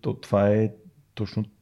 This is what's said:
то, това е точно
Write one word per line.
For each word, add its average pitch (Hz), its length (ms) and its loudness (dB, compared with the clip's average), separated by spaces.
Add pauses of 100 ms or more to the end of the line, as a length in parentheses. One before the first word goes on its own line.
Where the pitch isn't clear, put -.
то, - 140 -4
това 101 360 2
е 107 220 2 (420)
точно 107 300 -6 (180)